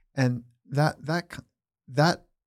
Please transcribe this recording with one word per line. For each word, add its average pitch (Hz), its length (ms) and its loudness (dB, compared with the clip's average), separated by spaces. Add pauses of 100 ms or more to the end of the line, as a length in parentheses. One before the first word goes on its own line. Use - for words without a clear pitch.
(160)
and 123 280 2 (260)
that, 147 360 0
that, 165 280 -6
c-, - 60 -16 (500)
that, 147 340 2 (240)